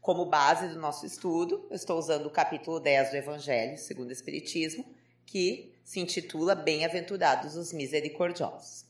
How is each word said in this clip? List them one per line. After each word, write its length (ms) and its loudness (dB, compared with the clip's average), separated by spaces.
Como 240 2
base 420 6
do 100 -8
nosso 280 -4
estudo, 640 -2
eu 80 -6
estou 200 -2
usando 280 0
o 40 -4
capítulo 520 0
dez 280 6
do 60 -4
Evangelho 640 -2
segundo 320 -10
o 20 -8
Espiritismo, 760 -6
que 560 -2
se 200 -8
intitula 540 0
Bem-aventurados 1000 2
os 160 -8
Misericordiosos. 1200 -2